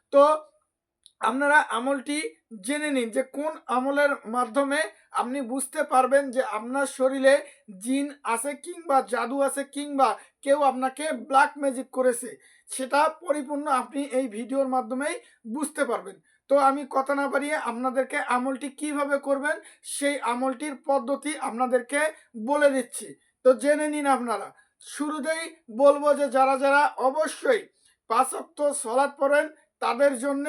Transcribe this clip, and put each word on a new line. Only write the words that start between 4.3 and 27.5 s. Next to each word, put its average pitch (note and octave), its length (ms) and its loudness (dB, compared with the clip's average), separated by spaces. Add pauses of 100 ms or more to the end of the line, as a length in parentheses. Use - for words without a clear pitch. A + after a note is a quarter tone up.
আপনি B3 280 -4
বুঝতে C4 420 -6
পারবেন C4+ 480 4
যে B3+ 120 0
আপনার A#3+ 440 -4
শরীরে C4 480 4 (440)
জিন C4+ 280 -2 (180)
আছে A3+ 300 -2
কিংবা E4+ 480 -4
জাদু A#3+ 380 -4
আছে C#4 240 0
কিংবা C#4 440 0 (340)
কেউ C#4 200 4
আপনাকে C4 500 0
ব্ল্যাক C4+ 460 2
ম্যাজিক C4+ 320 -4
করেছে, B3+ 400 0 (400)
সেটা C4 300 -2 (200)
পরিপূর্ণ D4 480 -4
আপনি B3+ 340 -2
এই C4+ 260 -2
ভিডিওর B3 400 -4
মাধ্যমেই B3+ 480 -4 (300)
বুঝতে C#4 380 -6
পারবেন। G3 320 -4 (340)
তো C#4 80 6
আমি C#4 320 2
কথা C#4 240 0
না C#4 140 0
বাড়িয়ে C#4+ 280 -2
আপনাদেরকে B3+ 640 -4
আমলটি C4 520 -2
কিভাবে C#4+ 480 -2
করবেন, C#4 380 -2 (260)
সেই C#4+ 380 -2
আমলটির C4 540 -4 (120)
পদ্ধতি C#4 520 -2
আপনাদেরকে B3 600 -2 (460)
বলে C#4+ 240 4
দিচ্ছি। C4 360 -4 (380)
তো B3+ 100 10
জেনে D4 340 2
নিন D4 180 -4
আপনারা। A#3 420 0 (380)
শুরুতেই D#4 580 -6 (260)
বলবো C#4+ 440 4
যে C#4 160 0
যারা C4+ 280 4
যারা C#4 240 4 (140)
অবশ্যই C4 680 0 (480)